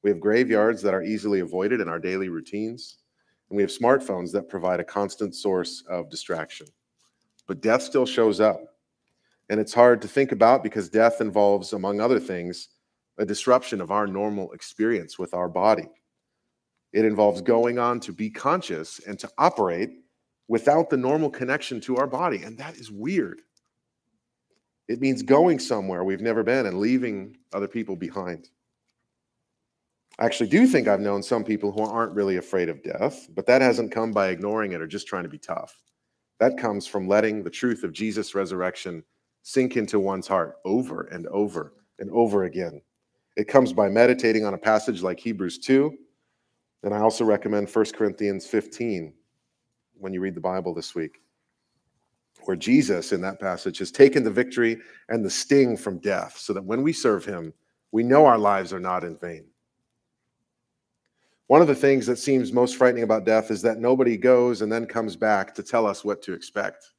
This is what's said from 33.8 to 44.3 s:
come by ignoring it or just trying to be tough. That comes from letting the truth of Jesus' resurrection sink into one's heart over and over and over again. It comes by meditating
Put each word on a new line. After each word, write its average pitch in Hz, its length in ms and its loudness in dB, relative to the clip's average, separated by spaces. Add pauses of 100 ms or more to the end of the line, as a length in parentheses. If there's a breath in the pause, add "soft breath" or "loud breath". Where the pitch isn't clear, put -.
come 113 180 -2
by 98 180 2
ignoring 101 440 -4
it 82 80 -8
or 82 60 -8
just 95 200 -10
trying 90 160 -8
to 82 60 -10
be 76 80 -16
tough. - 440 -12 (580)
That 127 180 2
comes 104 300 -4
from 95 200 -6
letting 107 340 2
the 87 80 -10
truth 117 340 -4
of 85 100 -8
Jesus' 104 420 -6
resurrection 90 680 -6 (400)
sink 127 340 0
into 107 220 0
one's 95 280 -4
heart 90 380 -2
over 104 380 -2
and 85 240 -12
over 98 460 -4 (260)
and 101 120 -10
over 104 320 4
again. 85 380 -6 (560)
It 104 100 -2
comes 131 240 6
by 101 160 2
meditating 113 560 4